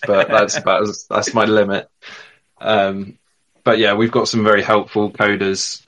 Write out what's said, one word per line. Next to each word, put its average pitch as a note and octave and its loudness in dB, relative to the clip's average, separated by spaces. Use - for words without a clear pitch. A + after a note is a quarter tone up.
but G2+ 2
that's G#2 0
about G2 0
as, G#2 -8
that's G#2 -4
my A2 2
limit. G#2 0
Um, G2 -2
but A2+ 2
yeah, G#2 2
we've A2+ 0
got A#2+ 0
some A2 0
very G#2 4
helpful G#2 0
coders, G2 -2